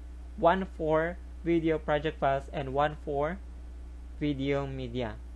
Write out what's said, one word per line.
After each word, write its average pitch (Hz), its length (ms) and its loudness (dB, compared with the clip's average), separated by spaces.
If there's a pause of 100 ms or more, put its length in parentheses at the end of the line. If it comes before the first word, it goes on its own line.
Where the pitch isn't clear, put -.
(360)
one 185 300 6 (100)
for 160 400 2 (280)
video 160 340 4
project 151 400 0
files, 139 340 2
and 135 220 -4
one 147 300 2
for 151 340 0 (800)
video 139 480 0
media. 123 480 -4 (220)